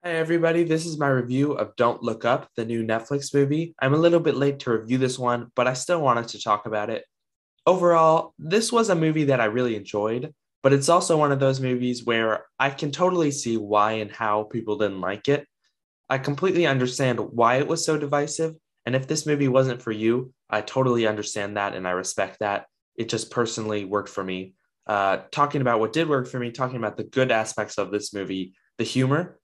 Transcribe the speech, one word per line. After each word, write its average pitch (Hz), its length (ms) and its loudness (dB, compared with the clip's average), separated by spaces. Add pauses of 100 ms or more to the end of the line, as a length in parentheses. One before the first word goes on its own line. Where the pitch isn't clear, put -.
(180)
Hey 160 40 2
everybody, 165 420 2
this 160 240 0
is 156 100 -6
my 143 120 2
review 131 420 2
of - 240 -4
Don't 120 260 0
Look 113 240 -4
Up, - 300 0
the 110 100 -4
new 113 180 -4
Netflix 113 520 -4
movie. 147 440 0
I'm 135 140 2
a 156 60 2
little 170 200 6
bit 143 160 0
late 139 260 0
to 123 100 -2
review 113 260 0
this 127 220 0
one, 120 360 -2
but 123 120 2
I 127 60 0
still 165 280 -2
wanted 117 280 2
to 107 120 -12
talk 104 240 0
about 107 240 -4
it. - 160 -6 (640)
Overall, 170 720 4
this 190 320 0
was 226 180 2
a 185 60 4
movie 156 300 2
that 135 140 4
I 117 60 4
really 117 300 0
enjoyed, 107 580 -4 (300)
but 135 100 6
it's 139 160 2
also 175 280 4
one 147 140 4
of 135 80 0
those 135 200 2
movies 123 440 -2
where 113 420 2 (120)
I 139 140 2
can 143 200 -6
totally 170 380 2
see 117 280 -2
why 104 340 2
and 110 200 -4
how 107 340 -2
people 107 340 -4
didn't 98 220 -2
like 95 260 -4
it. 143 200 0 (600)
I 135 80 0
completely 160 480 0
understand 127 540 0
why 117 380 2
it 143 100 0
was 160 180 -2
so 160 100 0
divisive, 147 600 -2 (320)
and 123 80 -2
if 131 100 0
this 156 220 -4
movie 143 220 2
wasn't 127 340 2
for 117 80 -6
you, 113 420 0 (160)
I 104 120 0
totally 123 440 0
understand 104 520 -4
that 101 180 -4
and 92 120 -6
I 90 40 -2
respect 92 480 -4
that. 101 260 -2 (300)
It 113 120 -6
just 113 220 -4
personally 107 560 -4
worked 98 240 -4
for 98 140 -8
me. 95 320 -8 (320)
Uh, 98 300 2 (140)
talking 143 300 0
about 120 180 2
what 110 140 -2
did 160 160 0
work 127 180 0
for 127 120 -8
me, 120 100 -6
talking 123 280 -6
about 110 200 -6
the - 60 -8
good 131 280 0
aspects 110 460 -2
of 95 140 -4
this 104 240 -6
movie, 95 400 -6 (240)
the 117 40 -2
humor. 135 600 0